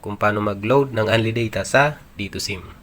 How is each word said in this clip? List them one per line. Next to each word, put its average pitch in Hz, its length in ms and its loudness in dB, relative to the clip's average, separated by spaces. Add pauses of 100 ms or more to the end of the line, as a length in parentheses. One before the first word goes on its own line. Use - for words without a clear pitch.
kung 104 160 -8
paano 104 240 2
mag-load 110 540 2
ng 110 100 2
Only 110 320 2
Data 110 300 -4
sa 147 340 2 (160)
Dito 98 240 -8
sim. 92 240 -8 (180)